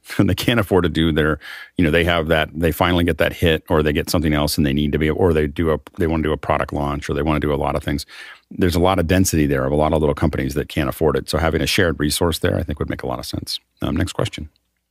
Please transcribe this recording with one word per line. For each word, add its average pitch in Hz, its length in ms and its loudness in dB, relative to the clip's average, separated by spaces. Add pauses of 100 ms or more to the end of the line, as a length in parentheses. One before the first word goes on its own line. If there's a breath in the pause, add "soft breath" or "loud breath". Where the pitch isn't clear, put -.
<laughs> - 120 -14
And 101 100 2
they 90 60 2
can't 117 260 0
afford 92 240 2
to 85 60 2
do 82 220 2
their, 76 280 0 (380 loud breath)
you 87 80 4
know, 76 60 2
they 85 120 4
have 85 260 0
that, 78 240 2
they 82 180 0
finally 87 320 2
get 85 160 0
that 80 140 0
hit, 80 360 0
or 78 140 2
they 76 100 0
get 78 160 -2
something 78 240 0
else 73 240 0
and 78 80 2
they 69 80 0
need 73 200 0
to - 40 2
be, 78 120 2
or 87 220 2
they 78 140 2
do 78 260 -2
a, 73 80 0 (180)
they 85 100 0
wanna 80 160 0
do 78 100 0
a 73 40 -4
product 71 360 -2
launch, 73 340 -4
or 76 60 -2
they 71 80 -2
wanna 76 180 0
do 73 140 0
a - 20 0
lot 71 200 -2
of 76 80 -4
things. 73 240 -4 (420 loud breath)
There's 90 260 0
a 87 40 2
lot 92 200 4
of 85 60 2
density 87 400 2
there 67 200 0
of 67 60 -2
a 71 40 0
lot 76 180 2
of 78 60 4
little 73 160 2
companies 69 400 -2
that 67 140 -4
can't 69 200 -2
afford 71 280 0
it. - 120 -6
So - 80 0
having 78 240 0
a 78 60 -2
shared 80 320 0
resource 78 400 0
there, - 180 0
I - 60 -2
think, 71 160 -6
would - 100 -4
make - 140 -8
a 65 40 -6
lot 62 120 -6
of - 60 -12
sense. - 340 -8 (220)
Um, - 140 -2
next 95 180 -2
question. - 360 -6 (420)